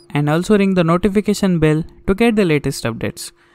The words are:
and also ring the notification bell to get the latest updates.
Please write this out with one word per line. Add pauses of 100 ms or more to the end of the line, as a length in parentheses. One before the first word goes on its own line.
(100)
and
also
ring
the
notification
bell (240)
to
get
the
latest
updates. (240)